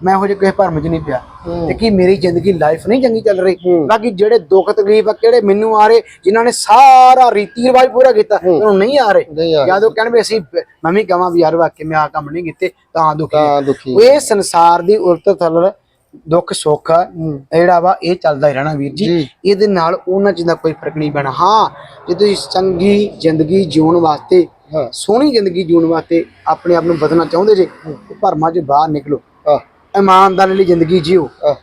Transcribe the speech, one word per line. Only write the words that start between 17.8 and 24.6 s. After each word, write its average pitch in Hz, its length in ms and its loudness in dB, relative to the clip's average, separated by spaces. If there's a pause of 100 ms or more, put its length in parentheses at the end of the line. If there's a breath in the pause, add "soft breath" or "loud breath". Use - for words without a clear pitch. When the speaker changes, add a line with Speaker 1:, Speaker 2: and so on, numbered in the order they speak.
Speaker 1:
ਵਾ 180 220 0
ਇਹ 175 140 -4
ਚੱਲਦਾ 151 320 -2
ਹੀ 139 60 0
ਰਹਿਣਾ 147 200 -4
ਵੀਰ 139 200 -6
ਜੀ। 165 100 -6
Speaker 2:
ਜੀ। 160 240 -2 (160)
Speaker 1:
ਇਹਦੇ 196 220 0
ਨਾਲ 180 320 0 (100)
ਉਹਨਾਂ 196 240 0
ਚੀਜ਼ਾਂ 170 220 -2
ਦਾ 160 60 -6
ਕੋਈ 160 120 -2
ਫਰਕ - 240 -10
ਨਹੀਂ 151 160 -4
ਪੈਣਾ। 139 180 -4
ਹਾਂ, 185 400 0 (380 loud breath)
ਜੇ 175 60 -4
ਤੁਸੀਂ 196 220 0 (140)
ਚੰਗੀ 190 680 0
ਜ਼ਿੰਦਗੀ 160 460 0
ਜਿਉਣ 160 360 0
ਵਾਸਤੇ, 160 460 0 (280)